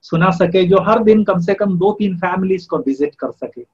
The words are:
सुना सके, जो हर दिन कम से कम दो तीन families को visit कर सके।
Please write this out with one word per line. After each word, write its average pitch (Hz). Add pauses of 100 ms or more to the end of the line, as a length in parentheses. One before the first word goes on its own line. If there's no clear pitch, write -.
सुना 180
सके, 180
जो 190
हर 226
दिन 214
कम 190
से 175
कम 196
दो 196
तीन 202
families 185
को 160
visit 135
कर 131
सके। 120